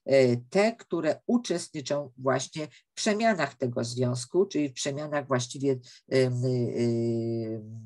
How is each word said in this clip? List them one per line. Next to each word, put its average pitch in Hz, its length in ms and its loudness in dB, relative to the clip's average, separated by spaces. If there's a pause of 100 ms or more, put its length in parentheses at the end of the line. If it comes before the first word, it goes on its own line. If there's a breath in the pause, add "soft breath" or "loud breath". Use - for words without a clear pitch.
e, 127 320 6
te, 202 380 2
które 156 520 -2
uczestniczą 151 920 -2
właśnie 135 500 -2
w - 260 -20
przemianach 208 640 0
tego 120 280 -2
związku, 123 600 0
czyli 147 240 -2
w 127 40 -14
przemianach 147 540 -4
właściwie, 131 520 0 (300 loud breath)
em, 127 360 2
y, 117 1160 0 (240)